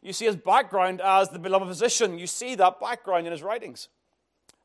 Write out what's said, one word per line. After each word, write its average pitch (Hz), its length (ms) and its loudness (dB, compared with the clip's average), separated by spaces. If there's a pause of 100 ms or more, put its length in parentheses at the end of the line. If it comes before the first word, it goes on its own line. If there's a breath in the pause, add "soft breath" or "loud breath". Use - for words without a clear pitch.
you 190 100 -14
see 220 140 -4
his 208 100 0
background 185 640 2
as 190 300 4
the 170 80 -14
beloved 185 300 0
physician. 185 500 0
You 175 80 -12
see 247 280 -8
that 185 260 4
background 175 460 -2
in 170 60 -6
his 151 100 -10
writings. 196 460 -10 (760)